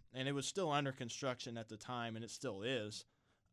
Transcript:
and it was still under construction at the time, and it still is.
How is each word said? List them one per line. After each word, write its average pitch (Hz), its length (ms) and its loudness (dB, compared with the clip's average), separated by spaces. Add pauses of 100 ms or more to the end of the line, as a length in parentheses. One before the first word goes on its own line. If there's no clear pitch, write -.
(140)
and 131 120 0
it 143 60 2
was 139 140 0
still 180 260 2
under 143 200 6
construction 123 680 -2
at 113 100 -6
the 110 80 -8
time, 117 400 -2
and 113 80 -4
it 107 60 -8
still 101 320 -4
is. 110 420 0 (480)